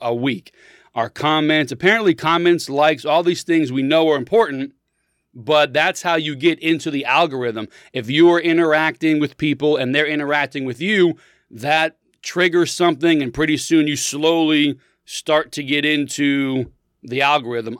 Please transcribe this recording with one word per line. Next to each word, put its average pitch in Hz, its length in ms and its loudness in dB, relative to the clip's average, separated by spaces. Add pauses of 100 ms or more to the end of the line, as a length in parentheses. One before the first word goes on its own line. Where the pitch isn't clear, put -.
a 120 120 -2
week. 120 380 -4 (420)
Our 117 140 -2
comments, 151 600 0
apparently 190 440 2
comments, 170 540 0
likes, 143 360 0
all 156 180 0
these 175 220 -2
things 160 260 0
we 131 120 -2
know 160 280 2
are 147 60 2
important, 139 580 -2 (580)
but 143 400 0
that's 165 300 0
how 175 140 0
you 151 180 -4
get 156 240 0
into 160 320 -2
the 139 140 -6
algorithm. 123 640 0 (240)
If 123 180 -6
you 160 200 6
are 170 100 4
interacting 160 800 0
with - 160 -4
people 151 400 0
and 131 180 -2
they're 151 120 2
interacting 147 580 -4
with 123 160 -8
you, 175 360 2 (320)
that 151 480 -2 (260)
triggers 175 500 0
something, 165 500 2
and 120 100 -6
pretty 151 240 -2
soon 156 300 2
you 147 80 -2
slowly 151 840 0 (260)
start - 480 -2
to 147 100 -8
get 143 220 -2
into 139 880 -2 (320)
the 127 180 -4
algorithm, 120 580 -2